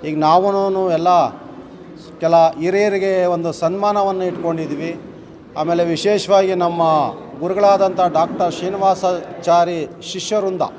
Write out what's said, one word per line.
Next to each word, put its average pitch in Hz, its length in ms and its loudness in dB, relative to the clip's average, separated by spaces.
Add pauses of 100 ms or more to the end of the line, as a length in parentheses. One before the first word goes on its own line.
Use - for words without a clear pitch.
ಈಗ 151 140 -6
ನಾವೂನು 190 720 2
ಎಲ್ಲ 170 360 2 (920)
ಕೆಲ 165 160 2 (240)
ಹಿರಿಯರಿಗೆ 190 680 0
ಒಂದು 170 280 -2
ಸನ್ಮಾನವನ್ನು 196 720 0
ಇಟ್ಕೊಂಡಿದ್ವಿ. 165 760 -6 (560)
ಆಮೇಲೆ 170 280 0
ವಿಶೇಷವಾಗಿ 190 720 2
ನಮ್ಮ 170 280 0 (560)
ಗುರುಗಳಾದಂಥ 190 600 2 (140)
ಡಾಕ್ಟರ್ 170 400 0
ಶ್ರೀನಿವಾಸಾಚಾರಿ 175 1400 0 (120)
ಶಿಷ್ಯವೃಂದ 190 600 -4 (180)